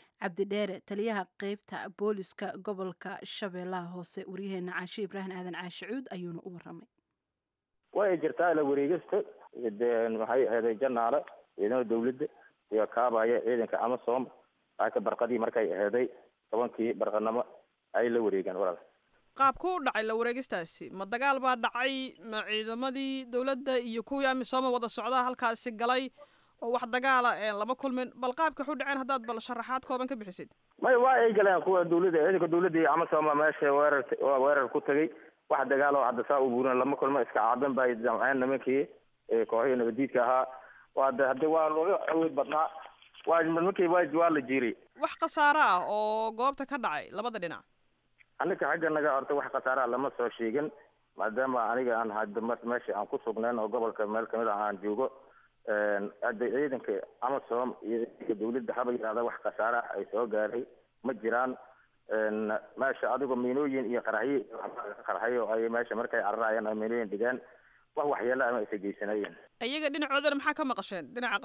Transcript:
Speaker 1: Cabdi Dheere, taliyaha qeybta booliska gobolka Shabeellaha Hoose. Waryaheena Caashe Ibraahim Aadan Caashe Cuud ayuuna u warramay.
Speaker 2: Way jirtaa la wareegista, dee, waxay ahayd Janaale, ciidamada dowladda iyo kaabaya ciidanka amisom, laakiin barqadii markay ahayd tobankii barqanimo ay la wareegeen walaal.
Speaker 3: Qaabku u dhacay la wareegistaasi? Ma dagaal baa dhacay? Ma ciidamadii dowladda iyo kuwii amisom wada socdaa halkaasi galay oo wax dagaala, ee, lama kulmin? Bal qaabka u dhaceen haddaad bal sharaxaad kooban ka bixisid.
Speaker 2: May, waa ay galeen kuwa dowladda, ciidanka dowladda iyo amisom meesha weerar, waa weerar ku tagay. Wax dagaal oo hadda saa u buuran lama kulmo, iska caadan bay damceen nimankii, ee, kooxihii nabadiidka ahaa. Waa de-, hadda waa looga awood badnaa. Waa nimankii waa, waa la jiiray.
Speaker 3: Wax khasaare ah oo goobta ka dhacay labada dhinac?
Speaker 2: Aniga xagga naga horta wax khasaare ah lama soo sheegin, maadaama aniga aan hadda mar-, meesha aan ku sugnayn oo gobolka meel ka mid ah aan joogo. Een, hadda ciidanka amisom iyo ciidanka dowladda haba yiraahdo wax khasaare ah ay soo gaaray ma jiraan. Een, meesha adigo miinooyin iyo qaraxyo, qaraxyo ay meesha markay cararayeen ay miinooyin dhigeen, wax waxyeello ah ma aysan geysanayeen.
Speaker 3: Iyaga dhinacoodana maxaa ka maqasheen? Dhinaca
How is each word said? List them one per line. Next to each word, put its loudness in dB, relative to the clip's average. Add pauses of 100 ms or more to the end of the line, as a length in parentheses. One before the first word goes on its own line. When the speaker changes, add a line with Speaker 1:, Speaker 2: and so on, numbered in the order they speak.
(200)
Speaker 1:
Cabdi -4
Dheere, -4
taliyaha -4 (180)
qeybta -8 (180)
booliska -4 (100)
gobolka -8
Shabeellaha -6
Hoose. -10
Waryaheena -6
Caashe -8
Ibraahim -8
Aadan -10
Caashe -10
Cuud -8
ayuuna -8
u -12
warramay. -16 (1080)
Speaker 2:
Way 2
jirtaa 2
la 2
wareegista, 0 (560)
dee, 2
waxay 2
ahayd 0
Janaale, 2 (320)
ciidamada 0
dowladda 0 (440)
iyo 2
kaabaya 2
ciidanka 0
amisom, 0 (500)
laakiin 0
barqadii 0
markay 0
ahayd 0 (420)
tobankii 0
barqanimo 0 (520)
ay 2
la 2
wareegeen 0
walaal. 0 (600)
Speaker 3:
Qaabku 0
u -4
dhacay 0
la -2
wareegistaasi? -4
Ma -8
dagaal 0
baa 2
dhacay? -2 (160)
Ma -6
ciidamadii -4
dowladda -2
iyo -6
kuwii -2
amisom 0
wada 0
socdaa 0
halkaasi -2
galay 0 (520)
oo -2
wax 0
dagaala, 4 (100)
ee, 0
lama -2
kulmin? -4
Bal -4
qaabka 0
u -4
dhaceen -2
haddaad -2
bal -4
sharaxaad -6
kooban -2
ka -6
bixisid. -14 (320)
Speaker 2:
May, 6
waa 6
ay 6
galeen 6
kuwa 6
dowladda, 4
ciidanka 4
dowladda 4
iyo 6
amisom 4 (140)
meesha 4
weerar, 6 (160)
waa 4
weerar 4
ku 0
tagay. 2 (400)
Wax 2
dagaal 4
oo 4
hadda 2
saa 4
u 4
buuran 2
lama 2
kulmo, 2
iska 0
caadan 2
bay 2
damceen 0
nimankii, 0 (460)
ee, 2
kooxihii 2
nabadiidka 0
ahaa. 4 (500)
Waa 2
de-, 2
hadda 0
waa 4
looga 2 (160)
awood 2
badnaa. 0 (580)
Waa 4
nimankii 2
waa, 4
waa 4
la 2
jiiray. 0 (260)
Speaker 3:
Wax -2
khasaare 2
ah 4
oo 0
goobta -2
ka -6
dhacay -4
labada -6
dhinac? -8 (760)
Speaker 2:
Aniga 0
xagga 0
naga 2
horta 0
wax -2
khasaare 0
ah 4
lama 0
soo 0
sheegin, 0 (480)
maadaama 0
aniga 0
aan -2
hadda -4
mar-, -4
meesha -4
aan -4
ku -4
sugnayn -2
oo -2
gobolka -2
meel -2
ka -4
mid 0
ah -2
aan -4
joogo. 0 (600)
Een, 0 (160)
hadda -2
ciidanka -2 (280)
amisom -2 (100)
iyo -2
ciidanka -6
dowladda -2
haba -2
yiraahdo -2
wax -6
khasaare 0
ah -4
ay -6
soo -2
gaaray -2 (400)
ma -2
jiraan. 0 (560)
Een, 0 (280)
meesha -2
adigo -2
miinooyin 0
iyo 0
qaraxyo, 0 (640)
qaraxyo -2
ay 0
meesha -2
markay -2
cararayeen 0
ay -2
miinooyin -2
dhigeen, -2 (560)
wax -2
waxyeello 0
ah 2
ma 0
aysan -4
geysanayeen. -4 (240)
Speaker 3:
Iyaga -2
dhinacoodana 0
maxaa 0
ka -4
maqasheen? -6
Dhinaca -2